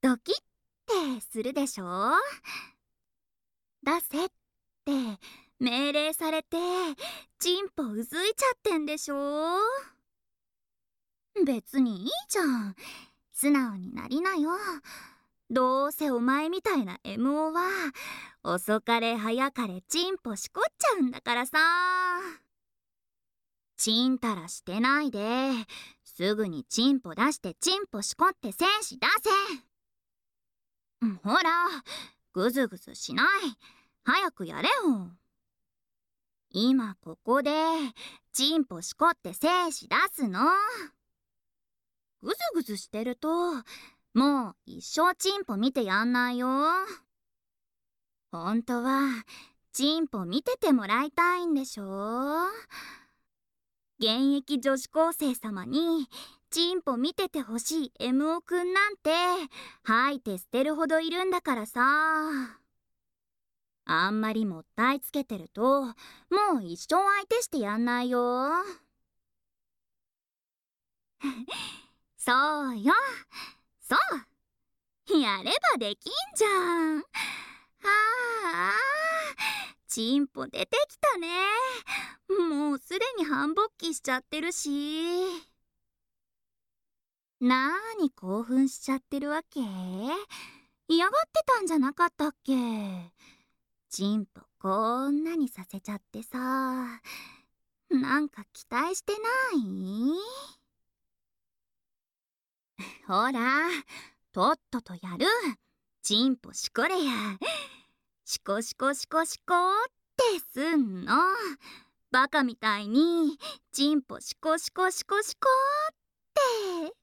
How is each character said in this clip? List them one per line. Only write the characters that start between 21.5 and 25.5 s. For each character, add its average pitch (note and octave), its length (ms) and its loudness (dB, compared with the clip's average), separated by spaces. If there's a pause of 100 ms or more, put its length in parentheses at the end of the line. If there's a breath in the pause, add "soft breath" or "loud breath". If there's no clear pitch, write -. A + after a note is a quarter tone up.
ち A3+ 320 2
ん C4 100 2
た A#3 160 -2
ら E3+ 140 -10
し - 160 -14
て F#3 160 -6
な C4+ 220 4
い C#4+ 100 -2
で、 A#3 400 -2 (540 loud breath)